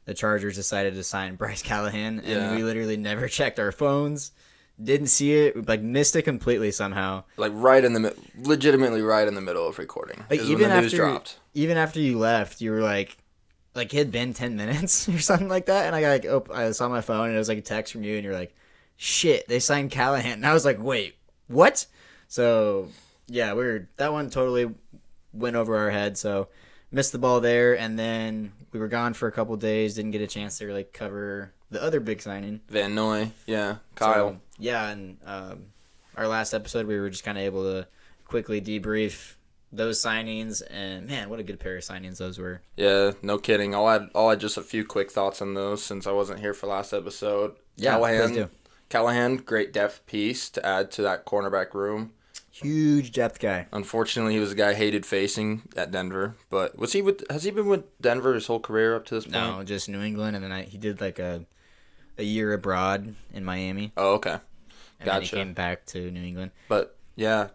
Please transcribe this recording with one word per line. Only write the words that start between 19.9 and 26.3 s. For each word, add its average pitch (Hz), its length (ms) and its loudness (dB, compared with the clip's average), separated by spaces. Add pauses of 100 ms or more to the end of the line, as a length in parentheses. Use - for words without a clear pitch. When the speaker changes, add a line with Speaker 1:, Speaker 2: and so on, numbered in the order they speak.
Speaker 1:
Callahan." 127 420 0
And 110 120 -6
I 151 80 6
was 160 120 4
like, 131 140 4
"Wait, 113 360 -2 (320)
what?" 165 380 6 (420)
So, 107 600 4 (380)
yeah, 117 260 -2
we 120 100 0
were, 110 340 -2
that 147 140 0
one 147 180 -4
totally 123 420 2 (640)
went 117 220 -4
over 113 220 2
our 107 120 2
head, 101 280 -2
so 101 320 -2 (420)